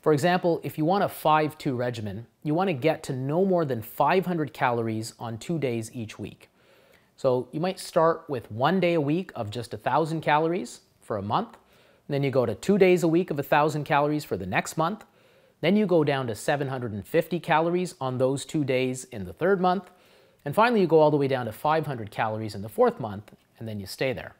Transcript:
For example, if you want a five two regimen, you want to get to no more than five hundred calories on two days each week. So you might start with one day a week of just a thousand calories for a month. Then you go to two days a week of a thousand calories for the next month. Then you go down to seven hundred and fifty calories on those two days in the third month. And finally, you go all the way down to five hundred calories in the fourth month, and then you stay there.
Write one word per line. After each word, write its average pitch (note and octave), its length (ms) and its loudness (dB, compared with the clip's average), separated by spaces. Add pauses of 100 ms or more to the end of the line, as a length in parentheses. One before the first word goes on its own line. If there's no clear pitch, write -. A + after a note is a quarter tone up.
For D#3 120 4
example, E3+ 500 2
if D3 140 -6
you D3+ 80 0
want F#3+ 180 2
a C#3+ 60 0
five D#3 480 2
two C#3 180 -4
regimen, A2+ 520 -6 (160)
you D3+ 100 0
want F3+ 140 0
to F#3 60 0
get D3 300 0
to C#3+ 100 -6
no C#3+ 320 0
more F3 200 2
than B2 160 -4
five D#3+ 440 2
hundred E3 260 -4
calories A#2 680 -2
on A2+ 180 -10
two E3 200 -6
days A#2 360 -4
each A2 260 -10
week. - 300 -14 (680)
So B2+ 360 0
you D#3 80 -8
might F#3 200 -4
start E3 480 2
with A#2+ 240 -8
one C#3 280 2
day F3 160 4
a D#3+ 60 2
week D#3+ 340 -2
of G#2+ 160 -6
just A#2 220 -8
a A2 40 -10
thousand D3+ 440 0
calories E3 600 0 (200)
for A2+ 160 -6
a G2+ 40 -4
month. C#3 360 -4 (520)
Then C#3+ 140 -2
you C#3 80 0
go B2 140 2
to A2 100 -2
two G3+ 220 2
days F3+ 260 6
a E3+ 40 4
week E3+ 240 2
of C#3+ 80 -4
a C#3 40 -4
thousand D3+ 420 2
calories D3 400 0
for A2+ 100 -6
the F#2+ 100 -6
next B2 300 -4
month. E3+ 300 -4 (560)
Then F3 140 2
you G#3+ 100 2
go E3+ 180 4
down C#3 220 0
to A2+ 80 -4
seven C#3+ 340 -2
hundred B2 260 -6
and G#2 140 -8
fifty E3 320 0
calories E3+ 600 0
on C3 160 -4
those C3 260 0
two D#3 200 -2
days B2+ 420 -2
in G2+ 200 -12
the - 80 -12
third F3+ 280 2
month. F3+ 300 0 (520)
And C#3+ 120 -4
finally, A3+ 260 4
you F3+ 60 4
go D#3 120 6
all D3+ 120 6
the D3+ 60 2
way C#3+ 100 2
down B2+ 180 -2
to A2 60 -6
five D#3 340 0
hundred A2+ 240 -8
calories A2 460 -4
in G2 80 -10
the A2 60 -10
fourth A#3+ 300 2
month, G#2+ 320 -8 (280)
and A#2 80 -10
then G#2+ 120 -8
you G2 60 -10
stay C3+ 260 -4
there. D#2+ 280 -10